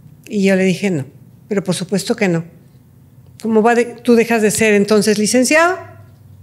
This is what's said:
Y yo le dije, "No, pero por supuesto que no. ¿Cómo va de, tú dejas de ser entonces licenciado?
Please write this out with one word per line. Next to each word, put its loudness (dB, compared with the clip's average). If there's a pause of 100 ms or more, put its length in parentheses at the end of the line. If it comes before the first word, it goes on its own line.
(280)
Y -4
yo 2
le 0
dije, -2
"No, -4 (440)
pero -4
por -4
supuesto -4
que -2
no. -2 (1000)
¿Cómo 0
va 2
de, 0
tú 0
dejas 0
de 0
ser 0
entonces 2
licenciado? 0 (640)